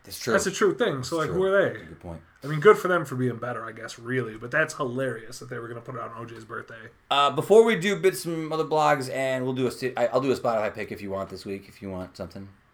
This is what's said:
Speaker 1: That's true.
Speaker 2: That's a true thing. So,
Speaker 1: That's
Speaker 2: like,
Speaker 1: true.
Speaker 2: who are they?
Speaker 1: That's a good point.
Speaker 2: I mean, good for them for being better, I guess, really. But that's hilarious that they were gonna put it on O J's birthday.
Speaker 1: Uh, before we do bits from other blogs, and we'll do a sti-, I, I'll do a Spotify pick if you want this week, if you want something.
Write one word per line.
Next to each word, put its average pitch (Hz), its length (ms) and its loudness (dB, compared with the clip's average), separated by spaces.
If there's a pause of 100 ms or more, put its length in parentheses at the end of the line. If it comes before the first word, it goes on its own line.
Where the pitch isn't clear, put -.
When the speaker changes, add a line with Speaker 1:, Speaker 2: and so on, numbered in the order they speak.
Speaker 1:
That's - 160 -14
true. 185 140 0
Speaker 2:
That's 196 120 2
a 185 40 0
true 190 240 2
thing. 143 280 0
So, 165 140 -4
Speaker 1:
That's 156 120 0
Speaker 2:
like, - 20 -4
Speaker 1:
true. 175 80 -2
Speaker 2:
who 190 60 2
are 190 180 4
they? 131 80 2
Speaker 1:
That's 104 120 -12
a 82 40 -18
good 80 140 -18
point. 85 200 -12 (220)
Speaker 2:
I 135 40 -12
mean, 151 140 -4
good 202 160 10
for 180 120 -2
them 170 180 2
for 135 80 -8
being 123 220 0
better, 113 280 -8
I 113 80 -12
guess, 113 260 -14
really. 117 380 -4
But 120 140 -12
that's 151 240 0
hilarious 120 640 -6
that 123 100 -14
they 127 100 -8
were 117 80 -10
gonna 117 140 -10
put 127 140 -14
it 117 80 -8
on 113 160 -10
O 117 80 -10
J's 113 180 -16
birthday. 113 460 -14 (200)
Speaker 1:
Uh, 139 200 6
before 190 340 8
we 226 120 4
do 185 200 0
bits 180 260 2
from 160 300 -4
other 156 120 0
blogs, 147 460 4
and 131 360 -2
we'll 131 80 0
do 127 120 2
a - 40 2
sti-, 127 260 -6
I, 120 120 2
I'll 127 120 2
do 135 100 0
a 123 60 4
Spotify 110 380 0
pick 107 180 -8
if 95 80 -10
you 101 100 -8
want 98 200 -4
this 92 160 -12
week, 98 220 -8
if - 120 -20
you 98 100 -10
want 92 280 -10
something. 98 300 -12 (260)